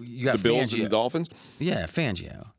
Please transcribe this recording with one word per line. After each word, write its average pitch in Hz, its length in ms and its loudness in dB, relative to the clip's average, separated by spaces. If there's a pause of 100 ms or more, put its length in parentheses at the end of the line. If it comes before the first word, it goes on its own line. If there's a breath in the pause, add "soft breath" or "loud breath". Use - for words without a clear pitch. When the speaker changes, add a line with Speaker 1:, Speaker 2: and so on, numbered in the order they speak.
Speaker 1:
you 120 220 -4
got 123 100 4
Speaker 2:
The 101 60 -2
Bills 120 320 4
and 110 80 0
Speaker 1:
Fangio. - 20 0
Speaker 2:
the 98 60 0
Dolphins? 123 680 -2
Speaker 1:
Yeah, 120 280 -2
Fangio. 101 640 -4 (100)